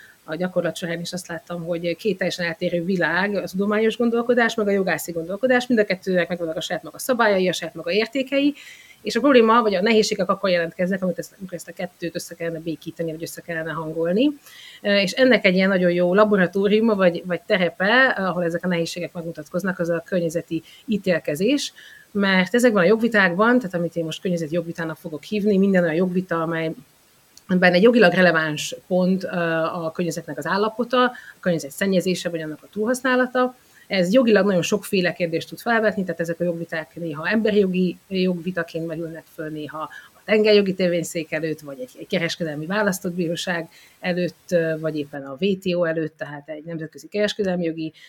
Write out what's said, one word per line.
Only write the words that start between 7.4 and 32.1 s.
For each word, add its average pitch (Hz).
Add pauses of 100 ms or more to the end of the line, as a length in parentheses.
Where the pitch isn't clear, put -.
a 175
saját 160
maga 165
értékei, 269 (480)
és -
a 233
probléma, 240
vagy 208
a 180
nehézségek 208
akkor 190
jelentkeznek, 180
amit 170
ezt, -
amikor 180
ezt -
a 170
kettőt 175
össze 170
kellene 165
békíteni, 165
vagy 156
össze 165
kellene 165
hangolni. 165 (520)
Ö, 202
és 196
ennek 247
egy 180
ilyen 190
nagyon 180
jó 175
laboratóriuma, 202
vagy, 180
vagy 175
terepe, 196 (120)
ahol 180
ezek 170
a -
nehézségek 170
megmutatkoznak, 170
az 170
a 165
környezeti 165 (220)
ítélkezés, 190 (380)
mert 190
ezekben 233
a 170
jogvitákban, 220
tehát 214
amit 170
én 165
most 156
környezeti 170
jogvitának 165
fogok 151
hívni, 208
minden 190
olyan 156
jogvita, 180
amely, 160 (760)
amiben 180
egy 180
jogilag 233
releváns 160 (120)
pont, 185
ö, - (360)
a 160
környezetnek 165
az 147
állapota, 220
a 247 (260)
környezet 151
szennyezése, 185